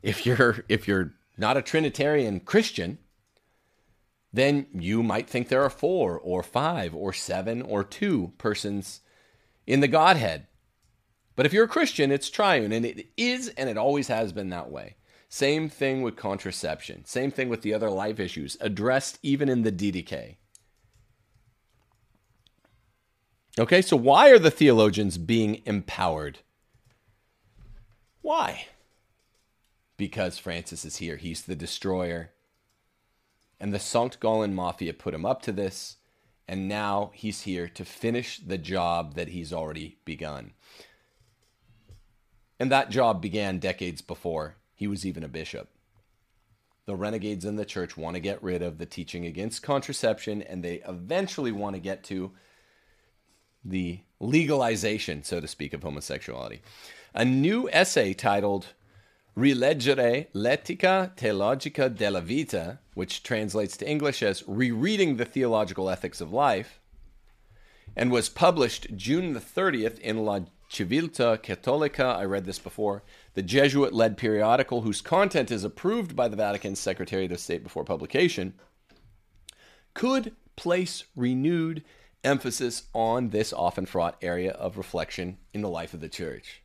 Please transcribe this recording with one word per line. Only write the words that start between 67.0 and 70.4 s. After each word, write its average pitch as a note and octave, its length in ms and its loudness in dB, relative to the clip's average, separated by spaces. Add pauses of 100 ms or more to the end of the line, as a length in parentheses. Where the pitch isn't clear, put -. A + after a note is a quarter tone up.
and B2 140 2
was A#2 180 0
published D3+ 640 2
June D3 380 -2
the A2+ 80 -6
thirtieth C3+ 580 -2
in A2 240 -4
La G2+ 160 0 (300)